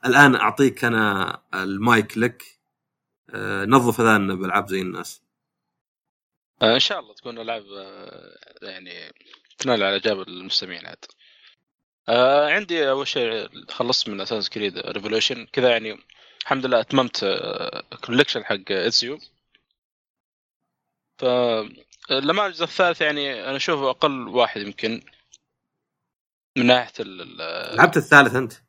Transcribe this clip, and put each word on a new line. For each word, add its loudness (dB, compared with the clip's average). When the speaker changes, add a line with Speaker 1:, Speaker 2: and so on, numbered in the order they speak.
Speaker 1:
الآن 8
أعطيك 2
أنا 0
المايك 0
لك، -2
آه، -6
نظف 4
أذاننا 4
بألعاب -2
زي -4
الناس. -10
Speaker 2:
آه، 4
إن 2
شاء -2
الله -20
تكون -14
ألعاب، -8
آه، -20
يعني -16
تنال 0
على 2
إعجاب 0
المستمعين -8
عاد. -20
آه، 4
عندي 0
أول -2
شيء -4
خلصت -2
من -8
أساس -6
Creed -6
Revolution -4
كذا، 2
يعني -2
الحمد -2
لله 2
أتممت، 0
آه، -6
collection 2
حق -4
إزيو. -2
ف-، -8
لما 0
الجزء -4
الثالث 0
يعني -4
أنا -4
أشوفه 0
أقل -2
واحد 0
يمكن -6
من 2
ناحية 4
ال-، -12
ال-، -10
Speaker 1:
لعبت 4
الثالث 6
أنت؟ -2